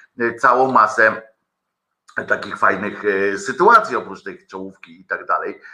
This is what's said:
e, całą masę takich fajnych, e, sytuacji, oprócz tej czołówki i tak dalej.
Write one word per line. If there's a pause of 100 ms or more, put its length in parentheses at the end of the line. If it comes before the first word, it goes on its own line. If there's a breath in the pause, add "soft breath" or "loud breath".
(200 loud breath)
e,
całą
masę (1080)
takich
fajnych,
e,
sytuacji,
oprócz
tej
czołówki
i
tak
dalej. (140 loud breath)